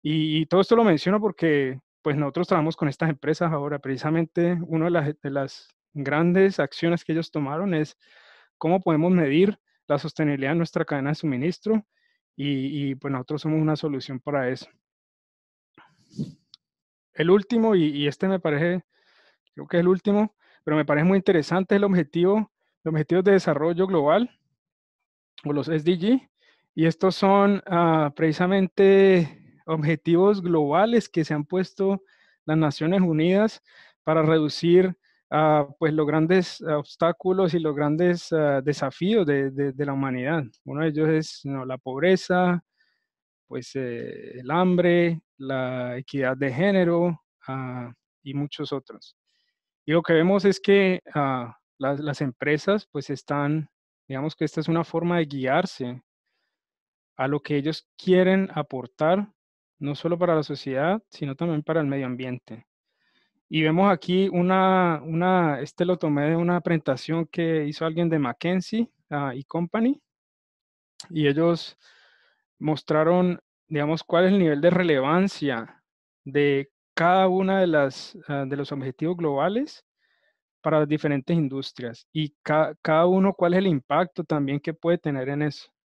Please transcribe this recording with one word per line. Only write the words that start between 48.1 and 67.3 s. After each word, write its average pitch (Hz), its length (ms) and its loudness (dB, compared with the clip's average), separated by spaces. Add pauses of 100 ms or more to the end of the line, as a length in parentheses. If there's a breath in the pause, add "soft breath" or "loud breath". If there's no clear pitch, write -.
y 139 120 -12
muchos 143 380 -8
otros. 117 440 -12 (680)
Y 147 60 -8
lo 165 120 2
que 170 100 0
vemos 185 320 4
es 190 160 2
que, 190 420 2 (120)
ah, 131 440 -2 (200)
las, 139 200 -2
las 147 220 -6
empresas, 151 720 -2
pues, 147 180 -8
están, 143 580 -4 (400)
digamos 135 260 -6
que 165 100 -4
esta 156 160 -4
es 151 80 -4
una 165 160 0
forma 175 340 -2
de 160 80 0
guiarse 135 760 -4 (1120)
a 131 120 -4
lo 147 120 -4
que 147 160 -4
ellos 147 400 -6
quieren 185 560 2
aportar, 156 800 -2 (460)
no 143 160 -6
solo 170 240 -4
para 175 160 2
la 156 80 0
sociedad, 147 680 -4
sino 139 240 -8
también 160 280 -4
para 160 180 -2
el 147 60 -2
medio 139 200 -4
ambiente. 123 600 -10 (840)
Y 156 140 0
vemos 170 300 4
aquí 185 380 2
una, 185 720 2
una, 165 560 0
este 156 240 -4
lo 175 140 0
tomé 147 320 0
de 165 60 2
una 175 240 0
presentación 160 640 -2
que 160 400 -2